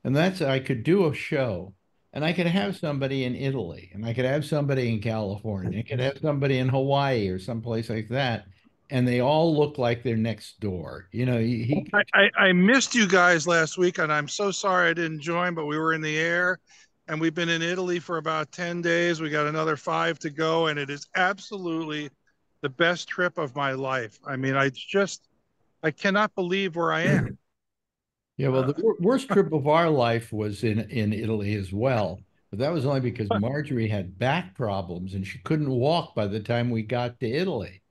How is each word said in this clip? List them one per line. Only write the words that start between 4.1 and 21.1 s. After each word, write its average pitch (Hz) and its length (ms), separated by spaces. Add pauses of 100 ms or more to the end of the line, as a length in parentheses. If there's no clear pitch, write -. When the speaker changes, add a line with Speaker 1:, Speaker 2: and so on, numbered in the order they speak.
Speaker 1:
could 123 120
have 147 200
somebody 139 480
in 107 80
California, 104 800
I - 100
could 127 120
have 135 180
somebody 139 400
in 131 100
Hawaii 135 600
or 92 100
someplace 113 500
like 107 200
that, 123 380 (440)
and 127 160
they 123 140
all 156 360
look 147 220
like 120 240
they're 117 140
next 110 420
door. 80 540
You 120 140
know, 123 120
he, 113 240
he 143 320
Speaker 2:
I, 202 80 (120)
I, 196 340
I 185 40
missed 208 440
you 214 100
guys 175 400
last 170 320
week, 180 200
and 156 140
I'm 147 140
so 202 240
sorry 180 400
I 160 40
didn't 160 260
join, 170 340
but 160 120
we 151 120
were 160 160
in 160 80
the 156 160
air, 175 400 (480)
and 156 140
we've 160 140
been 170 140
in 165 140
Italy 175 380
for 170 160
about 156 340
ten 175 320
days. 170 380
We 156 100
got 151 160
another 156 300
five 165 440
to 156 100
go, 160 360
and 147 140
it 139 100
is 143 240